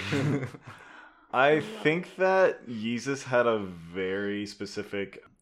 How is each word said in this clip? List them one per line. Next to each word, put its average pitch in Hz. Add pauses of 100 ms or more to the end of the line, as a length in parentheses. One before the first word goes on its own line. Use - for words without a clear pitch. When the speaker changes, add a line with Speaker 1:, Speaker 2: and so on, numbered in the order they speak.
(120)
Speaker 1:
<laughs> 139 (840)
Speaker 2:
I 139
Speaker 3:
Yeah. 156 (220)
Speaker 2:
think 165
that 190
Yeezus 120
had 123
a 117
very 95
specific, 101 (180)